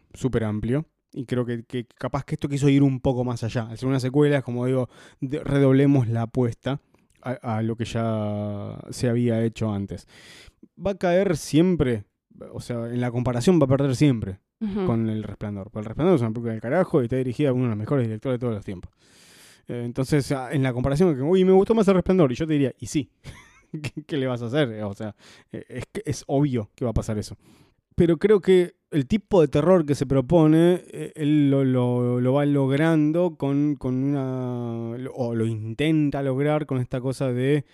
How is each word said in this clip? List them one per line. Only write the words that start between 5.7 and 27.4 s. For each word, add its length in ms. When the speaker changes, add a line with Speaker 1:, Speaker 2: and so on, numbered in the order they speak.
Speaker 1:
la 140
apuesta 600
a, 340
a 60
lo 140
que 100
ya 920
se 180
había 340
hecho 300
antes. 340
Va 120
a 80
caer 400
siempre, 640
o 80
sea, 320
en 80
la 100
comparación 480
va 60
a 40
perder 280
siempre 440
Speaker 2:
Ujú. 260
Speaker 1:
con 220
El 140
Resplandor. 480
Porque 100
El 60
Resplandor 300
es 40
una 100
película 220
del 80
carajo 400
y 40
está 120
dirigida 340
por 60
uno 80
de 60
los 80
mejores 280
directores 320
de 20
todos 140
los 100
tiempos. 280
Eh, 200
entonces, 460
a-, 200
en 100
la 120
comparación, 420
que, 60
"Uy, 220
me 80
gustó 220
más 140
El 60
Resplandor", 380
y 20
yo 120
te 60
diría, 260
"Y 80
sí". 240
<laughs> 240
<laughs> 100
¿Qué, 240
qué 100
le 100
vas 160
a 40
hacer? 360
O 120
sea, 200
eh, 160
es 240
que 120
es 220
obvio 480
que 100
va 80
a 20
pasar 240
eso. 180